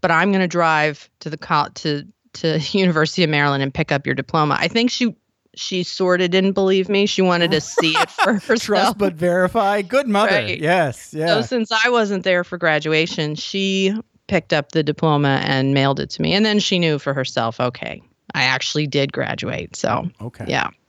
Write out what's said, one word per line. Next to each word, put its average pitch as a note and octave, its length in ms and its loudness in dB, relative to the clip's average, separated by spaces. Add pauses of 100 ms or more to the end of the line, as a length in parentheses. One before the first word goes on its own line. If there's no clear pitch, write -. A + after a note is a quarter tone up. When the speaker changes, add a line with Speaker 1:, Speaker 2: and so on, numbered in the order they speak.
Speaker 1:
but E3 100 0
I'm F3 200 4
gonna F#3+ 160 2
drive D#3 600 0 (120)
to - 80 -10
the D#3 80 -10
col-, D3+ 380 -2
to, D3 280 -4 (300)
to D#3+ 260 -2
<laughs> C#3+ 180 -6
University F3 460 2
of D#3 60 2
Maryland C#3+ 340 2
and C#3 100 -4
pick - 180 -2
up C#3 140 0
your C3+ 100 -2
diploma." D3 440 0
I E3+ 80 -2
think A#3 240 0
she, A#3 240 -2 (400)
she F#3 280 -6
sorta F3+ 440 0
didn't F#3+ 260 2
believe F#3+ 360 2
me. G3+ 160 2
She G3+ 160 0
wanted E3+ 300 4
to D#3 100 2
see - 340 0
it - 140 0
Speaker 2:
<laughs> - 140 -2
Speaker 1:
for B3+ 100 2
herself. A3+ 280 0
Speaker 2:
Trust G3+ 360 2
but G3 160 0
verify. F#3 680 0
Good B3+ 260 0
mother. G3+ 280 2
Speaker 1:
Right. G#3 240 -2
Speaker 2:
Yes. D#3 520 0
Speaker 1:
So D3+ 80 -10
Speaker 2:
Yeah. E3+ 220 2
Speaker 1:
since A#3 300 -2
I A3+ 180 2
wasn't G3+ 340 0
there F3+ 200 2
for F3 140 -8
graduation, D#3 760 0
she F#3+ 580 0 (340)
picked F3+ 260 -2
up D3 180 -2
the D#3+ 120 0
diploma D3 640 2
and C3+ 280 2
mailed C#3 260 2
it C#3+ 120 -6
to - 100 -8
me. D#3+ 120 0
And G#3 120 4
then G#3 140 2
she F#3+ 200 0
knew D#3+ 200 0
for C#3 140 -4
herself, B2+ 460 -4
"Okay, B2 420 -4 (320)
I C3+ 100 0
actually C3 440 0
did C#3 260 0
graduate." - 640 -6
So, - 340 -2 (120)
Speaker 2:
Okay. A2+ 260 -12
Speaker 1:
yeah. C3+ 220 -2 (200)